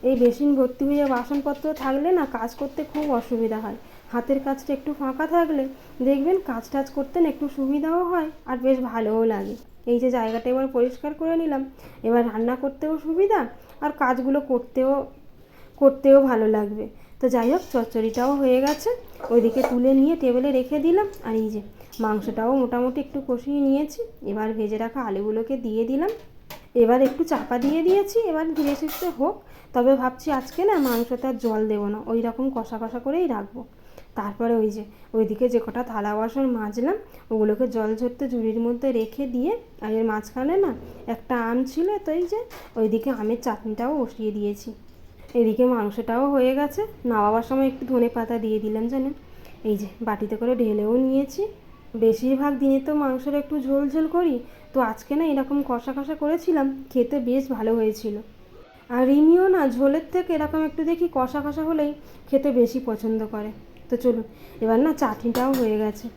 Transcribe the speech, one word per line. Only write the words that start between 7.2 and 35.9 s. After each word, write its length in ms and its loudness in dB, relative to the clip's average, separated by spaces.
না 120 4
একটু 140 -4
সুবিধাও 440 0
হয় 180 0
আর 60 -2
বেশ 100 4
ভালোও 320 0
লাগে। 220 -4
এই 160 2
যে 140 4
জায়গাটা 340 -2
এবার 160 0
পরিষ্কার 440 -2
করে 160 0
নিলাম, 260 -2
এবার 220 4
রান্না 260 -2
করতেও 360 -4
সুবিধা 360 2
আর 100 -2
কাজগুলো 360 2
করতেও, 420 0
করতেও 380 8
ভালো 160 2
লাগবে। 300 -4
তো 140 2
যাই 180 4
হোক, 100 2
চচ্চড়িটাও 580 0
হয়ে 200 4
গেছে, 300 0
ওইদিকে 300 4
তুলে 240 4
নিয়ে 220 6
টেবিলে 420 2
রেখে 280 -2
দিলাম। 200 4
আর 160 -4
এই 120 -2
যে 60 -6
মাংসটাও 480 -2
মোটামুটি 380 -2
একটু 180 -8
কষিয়ে 380 -2
নিয়েছি, 340 0
এবার 180 -4
ভেজে 260 -2
রাখা 240 -6
আলুগুলোকে 460 -2
দিয়ে 240 -2
দিলাম। 200 0
এবার 260 6
একটু 160 -2
চাপা 340 -2
দিয়ে 280 2
দিয়েছি, 320 4
এবার 160 0
ধীরে 240 0
সুস্থে 280 -4
হোক। 160 0
তবে 280 4
ভাবছি 280 -4
আজকে 300 -8
না 80 4
মাংসতে 440 -2
আর 140 -2
জল 160 0
দেবো 160 -2
না, 180 -4
ওই 200 0
রকম 180 -4
কষা 260 -6
কষা 240 -6
করেই 280 0
রাখবো। 260 -8
তারপরে 420 -2
ওই 160 2
যে 60 -10
ওইদিকে 340 0
যে 160 2
কটা 260 -6